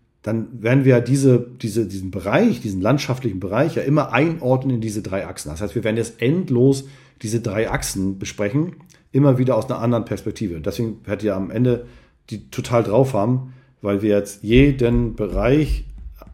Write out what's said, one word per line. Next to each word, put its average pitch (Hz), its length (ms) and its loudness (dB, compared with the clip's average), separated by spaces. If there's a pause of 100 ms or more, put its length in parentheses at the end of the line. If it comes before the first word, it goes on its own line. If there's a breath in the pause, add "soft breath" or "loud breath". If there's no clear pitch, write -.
(240)
dann 113 380 -6
werden 127 220 4
wir 123 160 6
diese, 131 400 4 (220)
diese, 107 260 -2
diesen 95 240 -8
Bereich, 117 480 0
diesen 95 220 -4
landschaftlichen 120 580 0
Bereich 110 360 0
ja 110 80 -2
immer 143 280 0
einordnen 131 640 0
in 110 60 -2
diese 110 200 -6
drei 92 240 -4
Achsen. 82 260 -12
Das 80 100 -8
heißt, 104 140 -6
wir 107 80 -4
werden 110 140 0
jetzt - 240 -4
endlos 135 640 2 (360 loud breath)
diese 110 180 -2
drei 104 320 -2
Achsen 98 480 -4
besprechen, 123 560 -4 (360 soft breath)
immer 135 260 4
wieder 127 180 2
aus 110 140 -2
einer 92 100 -4
anderen 117 260 0
Perspektive. 98 540 -6
Deswegen 104 460 -4
werdet 98 180 -6
ihr 101 120 0
am 95 140 -6
Ende 120 360 0 (440 loud breath)
die 107 200 -12
total 120 340 0
drauf 120 300 2
haben, 120 400 0 (280 loud breath)
weil 101 200 0
wir 107 80 2
jetzt 101 340 0
jeden 120 720 4
Bereich, 107 680 0 (480)